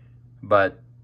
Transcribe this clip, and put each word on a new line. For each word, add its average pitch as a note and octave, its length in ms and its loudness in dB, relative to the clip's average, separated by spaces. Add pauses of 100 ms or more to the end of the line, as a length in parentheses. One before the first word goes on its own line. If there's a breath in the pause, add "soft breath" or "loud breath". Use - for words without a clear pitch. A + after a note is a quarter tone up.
(440 soft breath)
but G2 360 0 (240)